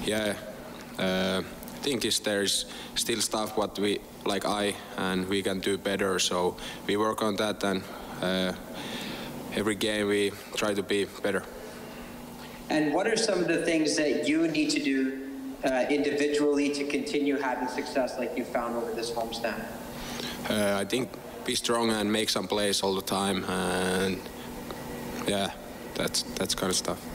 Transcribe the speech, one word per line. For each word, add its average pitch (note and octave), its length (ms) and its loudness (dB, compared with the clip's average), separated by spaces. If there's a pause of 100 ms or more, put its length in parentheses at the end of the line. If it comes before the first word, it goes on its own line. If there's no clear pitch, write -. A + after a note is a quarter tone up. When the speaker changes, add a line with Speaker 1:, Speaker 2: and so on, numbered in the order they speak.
Speaker 1:
yeah, G#2+ 300 0 (640)
uh, F#2 460 2
I - 400 -10
think A#2+ 220 0
is G#2+ 140 2
there's G2+ 460 2 (300)
still A2+ 260 0
stuff G#2+ 340 0
what G2+ 240 0
we, G2+ 200 2 (240)
like, G2 220 0
I G2+ 300 2 (220)
and F#2 300 0
we G2 140 2
can F#2+ 180 0
do G2 200 0
better. G2 400 2
So F2+ 360 2 (300)
we G2 100 2
work G#2+ 280 2
on G#2+ 140 2
that, F#2+ 260 0
and, F#2+ 180 2 (400)
uh, F#2 320 2 (1000)
every G#2 180 2
game G#2+ 340 0
we G2+ 240 4 (240)
try G#2+ 200 2
to G2+ 80 0
be G2+ 220 2 (180)
better. F#2+ 180 2 (1300)
Speaker 2:
And D3+ 240 4
what F#3+ 140 4
are A3 100 4
some G3 220 4
of E3 80 2
the E3 180 2
things D#3 300 4
that C3+ 320 2
you D#3+ 200 4
need D3+ 220 2
to D3 100 2
do, C3+ 480 0 (380)
uh, B2+ 240 4
individually C#3+ 800 4
to C#3 140 0
continue C#3 540 2
having C3 300 0
success C3 520 -2
like A#2+ 180 -2
you B2 60 -2
found A#2 320 -2
over A#2 180 -2
this A2+ 160 -2
homestand? A2+ 560 -2 (840)
Speaker 1:
Uh, G#2 280 4
I G2 60 0
think A#2+ 240 0 (360)
be B2+ 100 0
strong A#2 340 4
and G#2+ 220 4
make G#2+ 180 2
some G2+ 160 2
plays G2+ 380 2
all G2 100 2
the F#2+ 80 0
time, G2 440 0
and F#2 720 2 (1080)
yeah, G2 240 2 (440)
that's, - 260 0 (160)
that's - 160 0
kind F#2 160 0
of F2+ 60 2
stuff. F2 240 0 (160)